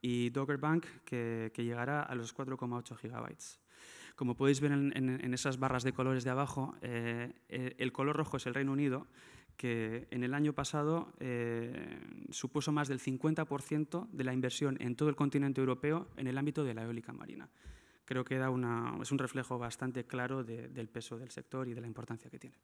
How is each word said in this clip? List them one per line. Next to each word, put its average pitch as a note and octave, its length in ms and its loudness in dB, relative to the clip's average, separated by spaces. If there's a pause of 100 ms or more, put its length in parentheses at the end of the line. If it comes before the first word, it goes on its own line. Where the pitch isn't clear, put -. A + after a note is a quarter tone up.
y A#2+ 280 2
Dogger C#3 280 0
Bank, D#3 260 4 (200)
que, A2+ 500 -2
que A#2 100 0
llegará B2 380 0
a C3+ 120 -4
los A#2 180 -4
cuatro C3 240 -4
coma B2 200 -2
ocho A#2+ 200 -6
gigabytes. - 640 -10 (560)
Como B2 200 2
podéis C3+ 240 6
ver C#3+ 120 4
en, C#3 240 4
en, C3 120 2
en C3 260 0
esas B2+ 240 0
barras B2+ 260 2
de B2+ 80 4
colores C3 320 2
de B2+ 60 2
abajo, C3+ 520 0
eh, A#2 500 -2 (160)
eh, B2+ 300 -4
el B2 140 0
color C#3+ 240 2
rojo D3+ 200 0
es B2+ 100 -2
el B2 80 -2
Reino C#3 180 2
Unido, C#3 340 2 (500)
que A#2 540 -2
en B2 140 0
el B2+ 100 0
año D3 180 4
pasado, D3+ 680 0
eh, A#2 1080 -4
supuso C#3+ 420 0
más D3 160 4
del C#3 100 0
cincuenta D#3 460 2
por C#3 180 -2
ciento D3+ 500 0
de C3+ 120 -2
la C3 100 0
inversión C3 460 2
en B2 160 -2
todo D3+ 120 4
el C#3+ 80 2
continente C#3 440 4
europeo D3 560 2
en C3+ 100 -2
el C3 100 0
ámbito D3 280 2
de A#2+ 100 0
la A2+ 80 -4
eólica A#2 300 -6
marina. - 360 -12 (560)
Creo B2+ 200 0
que C3 120 0
da C3 140 4
una, A#2+ 500 2
es - 120 -2
un C#3 60 4
reflejo B2+ 400 -2
bastante A#2+ 460 -2
claro B2+ 380 -2
de, A#2 260 -6
del A#2+ 200 -6
peso A#2 280 -8
del B2 140 -10
sector C3 380 -6
y A#2+ 40 -4
de A#2+ 80 -6
la A#2 60 -8
importancia A#2 420 -8
que B2 100 -14
tiene. - 260 -16